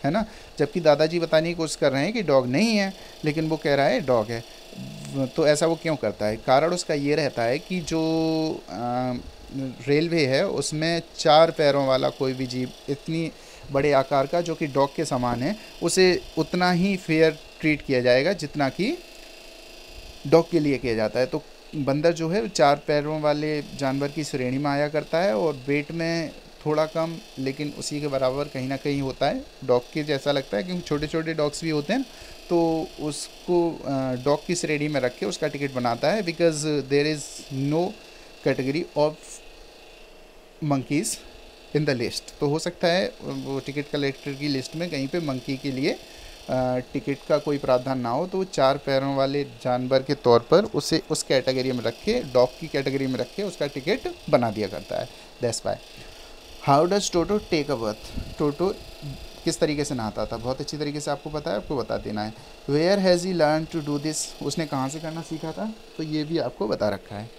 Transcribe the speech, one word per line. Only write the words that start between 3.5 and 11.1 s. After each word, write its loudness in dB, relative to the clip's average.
कह 2
रहा 4
है 4
डॉग 4
है। -6
तो 2
ऐसा 4
वो 2
क्यों -2
करता -2
है? 0
कारण 4
उसका -2
ये 2
रहता 0
है 2
कि -4
जो, -2
अ, -2
रेलवे 4
है 2
उसमें -2